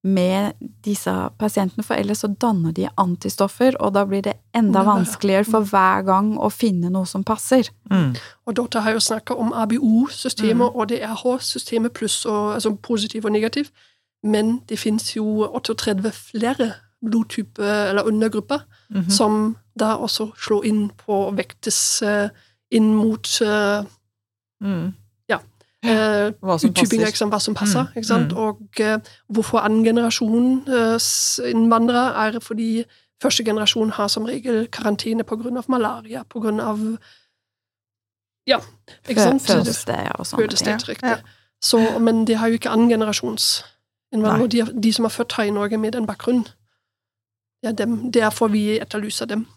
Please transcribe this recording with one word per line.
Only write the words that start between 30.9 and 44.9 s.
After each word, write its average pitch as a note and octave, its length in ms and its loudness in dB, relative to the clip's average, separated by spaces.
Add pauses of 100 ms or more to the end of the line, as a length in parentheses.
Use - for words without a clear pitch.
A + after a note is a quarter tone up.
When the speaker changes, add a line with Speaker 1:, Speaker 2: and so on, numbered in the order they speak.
Speaker 2:
s-, - 440 -2
innvandrere A#3 680 2 (220)
er A3+ 40 -6
fordi A3+ 460 -4 (340)
første B3 240 0
generasjon A3 480 0
har G3+ 160 -2
som G#3+ 180 -2
regel A#3 420 -4
karantene A3+ 560 -4
på A3 180 -6
grunn B3 160 -6
av A#3 100 -8
malaria, A3+ 640 -4
på A#3 120 -10
grunn G#3+ 200 -2
av, G#3+ 160 -4 (1700)
ja, B3+ 140 2 (500)
ikke A#3 60 0
Speaker 1:
Fø-, A#3+ 240 4
Speaker 2:
sant? - 20 -2
Speaker 1:
fødested - 800 0
og - 60 -10
sånne - 220 -2
Speaker 2:
Fødested, G#3+ 320 -2
Speaker 1:
ting. - 160 -8
Speaker 2:
riktig. B3+ 140 -4
Speaker 3:
Ja. A3 80 0 (460)
Speaker 2:
Så, A3+ 360 2
men A3+ 260 2
de A3+ 100 2
har A3+ 140 0
jo A3+ 100 2
ikke A3+ 120 -4
annen A#3 180 6
generasjons A3 720 0 (500)
innvandrere. G#3+ 260 2
Speaker 3:
Nei. B3 80 2
Speaker 2:
De, A3+ 340 0
de A3 100 4